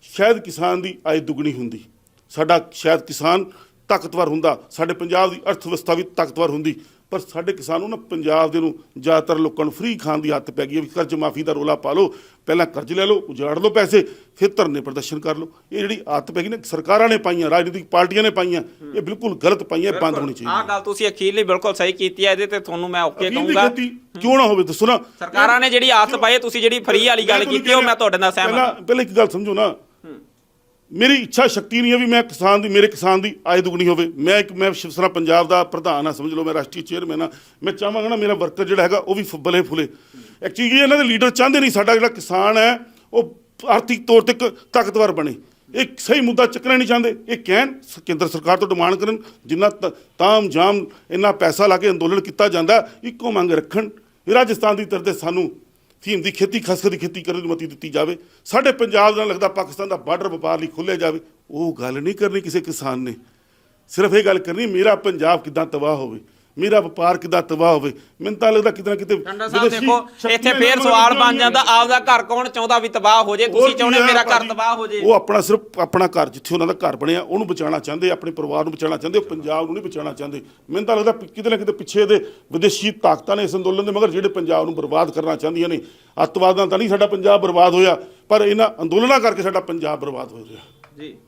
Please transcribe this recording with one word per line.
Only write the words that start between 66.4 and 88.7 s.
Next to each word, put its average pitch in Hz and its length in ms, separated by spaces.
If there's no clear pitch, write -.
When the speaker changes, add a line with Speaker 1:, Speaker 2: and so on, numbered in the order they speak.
Speaker 1:
ਮੇਰਾ 208 220
ਵਪਾਰ 175 380
ਕਿੱਦਾਂ 175 240
ਤਬਾਹ 165 320
ਹੋਵੇ। 143 200
ਮੈਨੂੰ 202 180
ਤਾਂ 220 120
ਲੱਗਦਾ 214 200
ਕਿਤੇ 196 180
ਨਾ 208 60
ਕਿਤੇ 196 220
Speaker 2:
ਟੰਡਾ 196 300
ਸਾਹਿਬ, 233 160
Speaker 1:
ਵਿਦੇਸ਼ੀ 226 220
Speaker 2:
ਦੇਖੋ, 240 220
Speaker 1:
ਸ਼ਕਤੀਆਂ 233 140
Speaker 2:
ਇੱਥੇ 233 160
Speaker 1:
ਨਾਲ 269 100
Speaker 2:
ਫੇਰ 254 200
ਸਵਾਲ 240 340
ਬਣ 277 60
Speaker 1:
ਲੱਗੀਆਂ 240 200
Speaker 2:
ਜਾਂਦਾ, 240 240
Speaker 1:
ਨੇ। - 80
Speaker 2:
ਆਪਦਾ 240 280
ਘਰ 247 240
ਕੌਣ 247 260
ਚਾਹੁੰਦਾ 233 300
ਵੀ 226 100
ਤਬਾਹ 220 340
ਹੋ 202 120
ਜੇ? 220 100
Speaker 1:
ਹੋਰ 208 80
Speaker 2:
ਤੁਸੀਂ 240 140
Speaker 1:
ਕੀ 262 120
Speaker 2:
ਚਾਹੁੰਦੇ 240 200
Speaker 1:
ਹੈ 240 60
Speaker 2:
ਮੇਰਾ 240 180
ਘਰ 226 60
Speaker 1:
ਭਾਜੀ? 226 180
Speaker 2:
ਤਬਾਹ 226 280
ਹੋ 226 120
ਜੇ? 208 120
Speaker 1:
ਉਹ 202 140
ਆਪਣਾ, 208 280
ਸਿਰਫ 208 380
ਆਪਣਾ 180 280
ਘਰ, 156 220
ਜਿੱਥੇ 139 260
ਉਹਨਾਂ 165 120
ਦਾ 170 60
ਘਰ 151 220
ਬਣਿਆ, 165 260
ਉਹਨੂੰ 196 260
ਬਚਾਉਣਾ 160 320
ਚਾਹੁੰਦੇ, 175 320
ਆਪਣੇ 170 200
ਪਰਿਵਾਰ 151 320
ਨੂੰ 156 100
ਬਚਾਉਣਾ 156 240
ਚਾਹੁੰਦੇ, 165 220
ਉਹ 202 60
ਪੰਜਾਬ 156 400
ਨੂੰ 160 80
ਨਹੀਂ 202 100
ਬਚਾਉਣਾ 151 300
ਚਾਹੁੰਦੇ। 143 280
ਮੈਨੂੰ 202 180
ਤਾਂ 226 80
ਲੱਗਦਾ 214 160
ਪਿ-, 220 160
ਕਿਤੇ 214 220
ਨਾ 220 80
ਕਿਤੇ 202 140
ਪਿੱਛੇ - 300
ਇਹਦੇ 202 240
ਵਿਦੇਸ਼ੀ 202 400
ਤਾਕਤਾਂ 180 440
ਨੇ 208 80
ਇਸ 165 120
ਅੰਦੋਲਨ 190 300
ਦੇ 208 60
ਮਗਰ, 208 200
ਜਿਹੜੇ 190 180
ਪੰਜਾਬ 165 360
ਨੂੰ 165 100
ਬਰਬਾਦ 156 360
ਕਰਨਾ 160 240
ਚਾਹੁੰਦੀਆਂ 165 340
ਨੇ। 156 120
ਅੱਤਵਾਦ 185 340
ਨਾਲ 190 120
ਤਾਂ 185 80
ਨਹੀਂ 214 120
ਸਾਡਾ 202 180
ਪੰਜਾਬ 202 340
ਬਰਬਾਦ 175 320
ਹੋਇਆ, 180 240
ਪਰ 214 120
ਇਹਨਾਂ 208 280